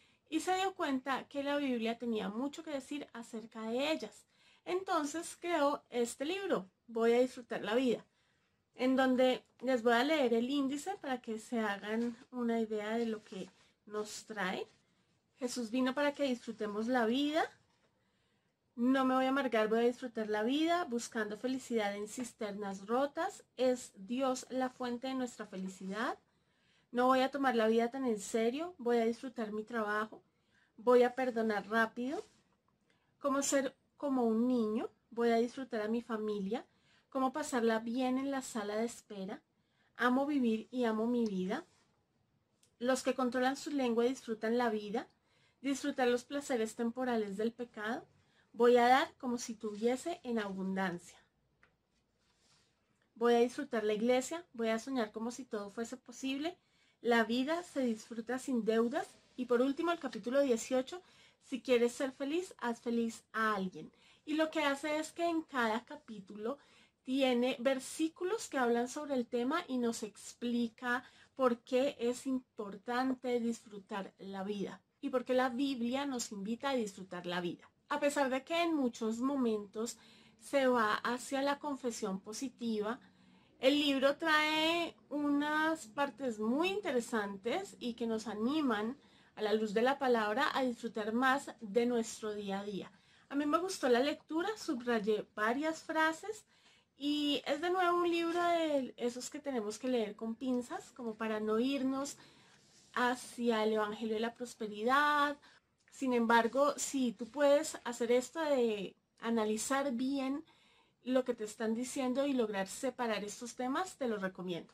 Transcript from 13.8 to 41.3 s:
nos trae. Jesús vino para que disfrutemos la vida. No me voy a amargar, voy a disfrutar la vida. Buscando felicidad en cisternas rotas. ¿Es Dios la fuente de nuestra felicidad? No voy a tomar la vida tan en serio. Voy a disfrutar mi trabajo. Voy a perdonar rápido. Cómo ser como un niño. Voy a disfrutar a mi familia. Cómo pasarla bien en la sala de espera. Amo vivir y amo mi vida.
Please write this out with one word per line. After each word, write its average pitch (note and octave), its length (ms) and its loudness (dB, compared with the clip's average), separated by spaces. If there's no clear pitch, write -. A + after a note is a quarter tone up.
nos G#3 400 -8
trae. G#3 400 -4
Jesús A#3+ 340 -4
vino B3+ 240 0
para C#4+ 180 2
que C#4+ 120 -2
disfrutemos A3 640 -4
la B3 180 4
vida. D4 360 2
No C4 280 4
me B3+ 100 2
voy C4 120 4
a C4 40 2
amargar, A#3 380 2
voy A3+ 120 4
a - 20 2
disfrutar A#3+ 460 -2
la G#3+ 140 0
vida. D#4+ 420 2
Buscando A#3 520 -4
felicidad A#3 600 -2
en G#3 120 -8
cisternas G3+ 760 -8
rotas. C#4+ 580 -2
¿Es B3+ 400 0
Dios B3+ 540 -2
la B3+ 180 0
fuente B3 400 -6
de C4 60 -4
nuestra A#3+ 320 -4
felicidad? F#3+ 720 -6
No B3 140 2
voy C4 140 6
a C4 100 2
tomar C4 260 2
la A3 120 6
vida A#3 220 4
tan C4+ 140 -4
en A3 160 0
serio. A#3+ 580 -2
Voy A#3+ 200 2
a A3+ 80 4
disfrutar A#3 460 -4
mi G#3+ 120 -4
trabajo. G#3+ 580 -4
Voy B3 260 8
a B3 120 4
perdonar A3+ 540 0
rápido. A#3+ 560 0
Cómo C#4 240 0
ser C4+ 320 2
como C4 240 2
un A3+ 240 4
niño. A#3+ 400 2
Voy A#3 180 0
a A#3 80 4
disfrutar A#3+ 460 -2
a G#3+ 60 -2
mi A#3 120 0
familia. G#3+ 640 -4
Cómo C4 240 0
pasarla A#3 460 2
bien B3+ 360 0
en C4+ 140 -2
la C4+ 100 -2
sala G#3 360 -4
de A3+ 100 0
espera. G#3 560 -10
Amo B3 260 4
vivir A#3+ 460 2
y B3 140 0
amo A3 220 0
mi A#3+ 200 2
vida. G3 400 -2